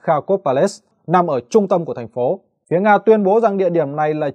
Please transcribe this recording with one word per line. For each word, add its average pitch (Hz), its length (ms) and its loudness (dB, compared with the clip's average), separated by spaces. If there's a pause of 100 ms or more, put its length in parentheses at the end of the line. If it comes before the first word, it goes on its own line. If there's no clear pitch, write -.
Kharkov 170 440 -2
Palace 139 300 0 (320)
nằm 175 200 2
ở 139 140 -4 (100)
trung 202 180 2
tâm 180 160 0
của 147 100 -8
thành 117 140 -12
phố. 131 320 -4 (300)
Phía 165 100 0
Nga 208 180 4
tuyên 214 260 2
bố 202 160 2
rằng 208 160 0
địa 190 140 0
điểm 151 260 -2
này 156 180 -2
là 151 200 -4